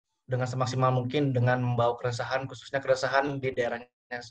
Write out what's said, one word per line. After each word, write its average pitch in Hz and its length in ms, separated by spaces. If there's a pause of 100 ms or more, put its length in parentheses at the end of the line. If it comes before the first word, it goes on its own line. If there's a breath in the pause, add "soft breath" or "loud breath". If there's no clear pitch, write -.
(300)
dengan 127 160
semaksimal 127 480
mungkin 131 400
dengan 123 320
membawa 120 320
keresahan, 123 480
khususnya 131 320
keresahan 135 640
di 131 80
daerahnya 120 400 (420)